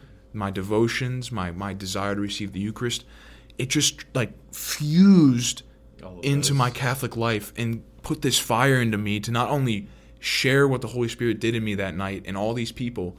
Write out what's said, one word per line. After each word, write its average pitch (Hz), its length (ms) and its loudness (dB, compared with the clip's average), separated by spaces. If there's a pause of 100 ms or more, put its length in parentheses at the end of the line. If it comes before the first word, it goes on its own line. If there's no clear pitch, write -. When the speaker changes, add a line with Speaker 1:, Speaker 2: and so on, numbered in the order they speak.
(340)
Speaker 1:
my 98 180 -4
devotions, 117 800 -2
my, 90 200 -4
my 95 220 -6
desire 98 420 -4
to 101 60 -2
receive 101 320 -6
the 92 60 -6
Eucharist, 107 440 -4 (540)
it 131 120 -4
just, - 440 0
like, 120 200 -2 (200)
fused 151 1080 6 (400)
Speaker 2:
All 92 160 -16
of 104 60 -8
Speaker 1:
into 143 240 0
Speaker 2:
those. 139 80 2
Speaker 1:
my 123 120 4
Catholic 123 480 -4
life 113 400 -2
and 117 260 -4 (200)
put - 180 -4
this 123 180 2
fire 127 420 4
into 110 160 2
me 104 240 -2
to 117 100 -6
not 117 180 0
only 123 380 0 (320)
share 139 480 2
what 131 140 0
the 127 60 -6
Holy 117 220 -2
Spirit 117 300 -2
did 110 160 0
in 113 80 -2
me 107 120 -2
that 95 200 -4
night 98 300 -6
and 98 120 -8
all 107 160 -2
these 120 180 -4
people 107 460 -8